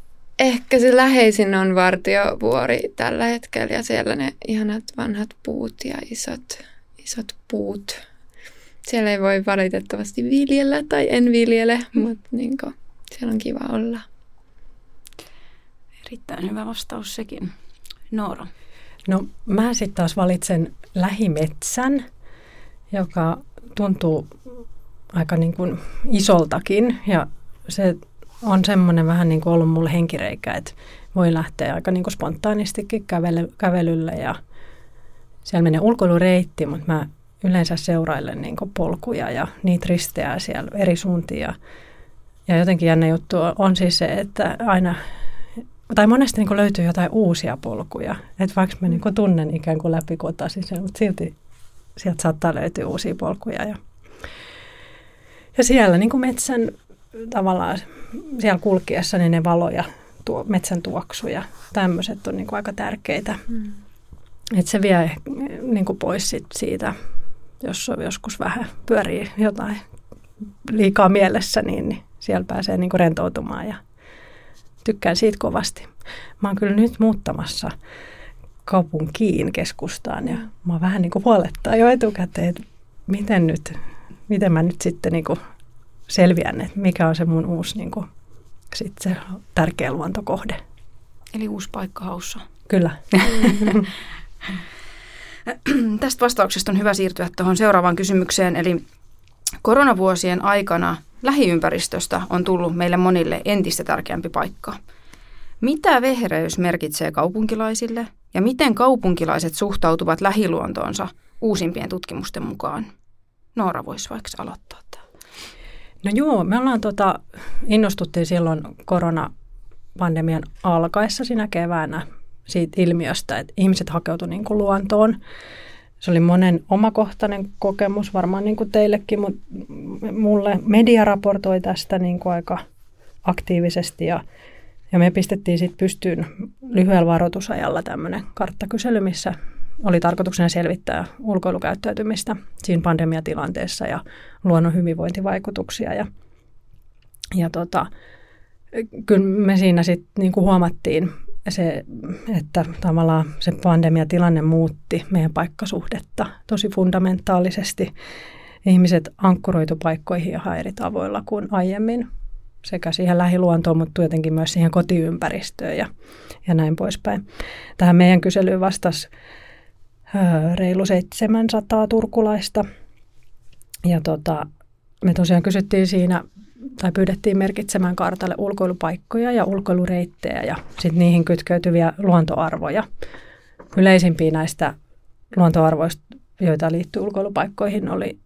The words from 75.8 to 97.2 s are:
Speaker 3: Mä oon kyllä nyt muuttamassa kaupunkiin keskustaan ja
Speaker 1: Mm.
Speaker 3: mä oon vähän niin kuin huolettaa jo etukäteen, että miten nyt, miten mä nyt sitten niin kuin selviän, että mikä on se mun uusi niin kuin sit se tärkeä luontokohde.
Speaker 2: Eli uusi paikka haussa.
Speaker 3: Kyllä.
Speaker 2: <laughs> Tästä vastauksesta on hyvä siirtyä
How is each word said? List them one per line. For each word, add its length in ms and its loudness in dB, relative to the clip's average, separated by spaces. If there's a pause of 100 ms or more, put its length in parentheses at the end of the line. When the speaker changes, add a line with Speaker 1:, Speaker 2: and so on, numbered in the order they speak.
Speaker 3:
Mä 80 -2
oon 60 -2
kyllä 200 0
nyt 240 2
muuttamassa 680 -2 (960)
kaupunkiin 840 0
keskustaan 760 -6
ja 80 -4
Speaker 1:
Mm. 140 -10 (160)
Speaker 3:
mä 80 -2
oon 80 -2
vähän 200 0
niin 100 0
kuin 140 -2
huolettaa 500 2
jo 120 8
etukäteen, 600 2
että 160 -4 (440)
miten 400 2
nyt, 260 -4 (540)
miten 240 2
mä 120 4
nyt 180 -2
sitten 300 -2
niin 140 -2
kuin 140 -2 (680)
selviän, 540 4
että 180 -6
mikä 280 2
on 80 2
se 100 -2
mun 200 2
uusi 320 -4
niin 140 -8
kuin 140 -8 (680)
sit 260 -8
se 140 -2 (400)
tärkeä 380 0
luontokohde. 640 -4 (800)
Speaker 2:
Eli 140 -6
uusi 240 -10
paikka 340 -10
haussa. 340 -10 (280)
Speaker 3:
Kyllä. 240 4 (220)
Speaker 2:
<laughs> 40 8 (2750)
Tästä 260 0
vastauksesta 460 0
on 80 4
hyvä 140 2
siirtyä 440 -2